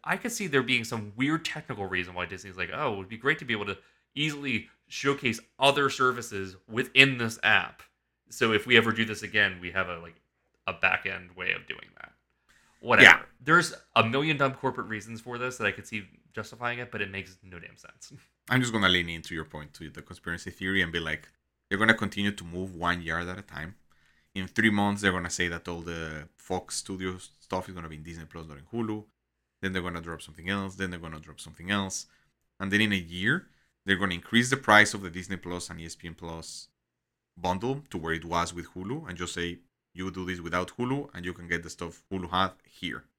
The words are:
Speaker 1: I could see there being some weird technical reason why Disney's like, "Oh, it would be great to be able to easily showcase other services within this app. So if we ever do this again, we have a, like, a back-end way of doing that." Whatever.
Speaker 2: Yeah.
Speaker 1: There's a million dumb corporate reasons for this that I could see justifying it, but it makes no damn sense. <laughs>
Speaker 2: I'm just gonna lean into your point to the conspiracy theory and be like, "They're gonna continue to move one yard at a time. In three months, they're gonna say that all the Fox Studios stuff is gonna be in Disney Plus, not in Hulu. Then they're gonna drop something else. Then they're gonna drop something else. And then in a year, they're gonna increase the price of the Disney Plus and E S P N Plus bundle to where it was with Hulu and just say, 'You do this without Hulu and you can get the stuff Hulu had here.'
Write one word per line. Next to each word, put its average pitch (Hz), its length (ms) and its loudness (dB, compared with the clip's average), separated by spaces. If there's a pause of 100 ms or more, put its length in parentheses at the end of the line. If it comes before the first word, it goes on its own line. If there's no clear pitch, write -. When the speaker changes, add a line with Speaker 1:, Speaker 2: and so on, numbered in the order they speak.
Speaker 1:
I 175 120 0
could 226 160 -4
see 208 140 -4
there 143 160 4
being 123 220 2
some 110 320 -6
weird 156 280 0
technical 104 420 -6
reason 90 280 -2
why 90 120 -2
Disney's 92 300 -12
like, 90 160 -4
"Oh, 123 220 -2
it 98 40 -6
would 95 100 -10
be 110 80 -12
great 147 240 0
to 156 40 -12
be 120 100 -2
able 101 120 -2
to 98 120 -6 (360)
easily 143 540 -2 (200)
showcase 139 520 -2 (180)
other 139 300 6
services 113 680 -2 (120)
within 127 500 6
this 113 240 -2
app. 98 400 4 (460)
So 117 240 2
if 107 140 2
we 120 100 8
ever 113 160 8
do 110 140 0
this 107 160 -6
again, 98 380 2
we 87 100 -8
have 90 180 -2
a, 87 100 -8
like, 85 220 -18 (460)
a 95 60 -2
back-end 92 640 -2
way 90 160 -4
of - 140 -4
doing - 220 -14 (120)
that." - 120 -20 (680)
Whatever. 117 240 8
Speaker 2:
Yeah. 90 180 12 (180)
Speaker 1:
There's 160 320 4 (220)
a 117 100 6
million 139 320 0
dumb 135 180 2
corporate 127 340 -4
reasons 110 320 -10
for 120 180 -10
this 123 200 -4
that 107 100 2
I - 20 4
could 98 160 -10
see 104 180 -8 (300)
justifying 120 460 -6
it, 120 100 -10
but 107 100 -8
it 98 120 -4
makes 98 320 -10
no 90 160 -16
damn - 160 -20
sense. - 360 -20 (180)
<laughs> - 200 -14
Speaker 2:
I'm 127 100 4
just 120 120 -2
gonna 104 160 2
lean 90 200 2
into 82 280 -10
your 78 80 -6
point 76 300 -14
to 78 140 -14
the 73 140 -16
conspiracy 85 480 -8
theory 92 320 2
and 82 80 0
be 85 80 -2
like, 78 300 -4 (400)
"They're 101 100 0
gonna 110 160 8
continue 101 380 0
to 92 120 -12
move 90 300 -8
one 87 260 0
yard 85 280 -4
at 92 100 -10
a 98 40 -14
time. 82 340 -12 (580)
In 92 140 -6
three 110 220 4
months, 101 320 2
they're 98 100 6
gonna 87 180 -4
say 90 180 0
that 85 200 -6
all 85 120 -6
the 80 560 -10
Fox - 400 -6
Studios 92 640 -8
stuff 92 300 -6
is 95 60 -14
gonna 82 140 -12
be 78 80 -12
in 76 60 -14
Disney 82 220 -14
Plus, 80 240 -16
not 71 100 -16
in 71 60 -20
Hulu. 110 400 -6 (560)
Then 95 120 -4
they're 92 100 -2
gonna 85 180 -6
drop 82 220 -12
something 80 260 -14
else. 98 260 -4
Then 95 160 -6
they're 87 80 -10
gonna 80 220 -12
drop 78 180 -20
something 80 320 -14
else. 98 360 -2 (520)
And 98 140 -2
then 104 80 6
in 107 120 4
a 98 40 2
year, 92 520 -2 (360)
they're 98 140 2
gonna 92 160 0
increase 117 360 2
the 131 60 2
price 107 380 6
of 98 80 -8
the 90 80 -8
Disney 90 260 -8
Plus 87 340 -8
and 85 100 -10
E 82 40 -12
S 80 100 -12
P - 140 -14
N 82 60 -12
Plus 82 540 -12 (680)
bundle 95 540 -2
to 98 80 -4
where 82 160 -2
it 80 100 -6
was 85 300 0
with 87 180 -10
Hulu 113 340 -8
and 90 120 -10
just 87 160 -6
say, 87 260 -4 (320)
'You 92 180 -6
do 90 140 -6
this 90 160 -4
without 90 380 -2
Hulu 127 340 -4
and 87 140 -10
you 90 80 -6
can 85 120 -14
get 85 160 -2
the 85 80 -12
stuff - 400 -12
Hulu 90 200 -6
had 92 240 2 (100)
here.' 64 400 -10 (140)